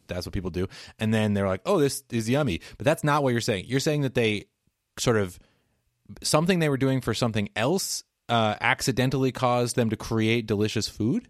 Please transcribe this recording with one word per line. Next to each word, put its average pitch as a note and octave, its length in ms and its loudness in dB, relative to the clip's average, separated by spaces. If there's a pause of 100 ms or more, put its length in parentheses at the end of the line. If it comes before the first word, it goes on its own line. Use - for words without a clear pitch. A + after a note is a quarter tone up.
that's F2+ 200 -6
what F2+ 60 -8
people F#2 180 -4
do." F2+ 180 -2 (300)
And A2 140 0
then G#2+ 220 2
they're G2 140 2
like, F#2+ 180 -2
"Oh, F#3+ 140 2
this C#3 300 0
is A2+ 200 -2
yummy." B2+ 300 0 (180)
But G#2 80 -10
that's D#3 180 2
not D3 180 2
what C3+ 100 2
you're A#2 100 2
saying. F#2 260 -2
You're C3+ 120 0
saying D3 220 0
that C3 120 -2
they A2 320 2 (520)
sort A#2+ 200 2
of, F#2+ 200 -2 (840)
something E3+ 380 2
they D#3 100 2
were C#3 80 2
doing C3 240 2
for A#2+ 120 -2
something G#2+ 420 0
else, C#3 480 -2 (260)
uh, A2+ 300 2
accidentally C3 720 0
caused B2 440 0
them A#2 140 2
to G#2+ 60 -2
create A2+ 500 0
delicious G#2+ 420 0
food? C3 420 -2